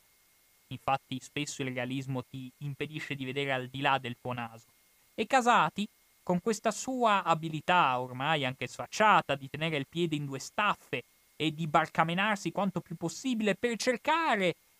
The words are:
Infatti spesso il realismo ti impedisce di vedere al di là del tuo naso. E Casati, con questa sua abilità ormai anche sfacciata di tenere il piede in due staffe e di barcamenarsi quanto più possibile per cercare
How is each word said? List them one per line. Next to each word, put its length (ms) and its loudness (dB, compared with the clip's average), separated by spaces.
Infatti 520 -4
spesso 440 -6
il 100 -6
realismo 500 -4
ti 260 -14
impedisce 560 -8
di 100 -6
vedere 260 -4
al 160 -2
di 140 -10
là 160 4
del 240 -6
tuo 100 -6
naso. 360 -10
E 140 -4
Casati, 580 4
con 160 2
questa 320 -2
sua 520 2
abilità 760 2
ormai 460 -2
anche 220 -4
sfacciata 680 4
di 140 -8
tenere 260 -4
il 120 -2
piede 280 -2
in 100 -2
due 140 -6
staffe 640 -2
e 180 0
di 140 -4
barcamenarsi 880 0
quanto 260 -2
più 160 -10
possibile 600 -2
per 200 -2
cercare 800 2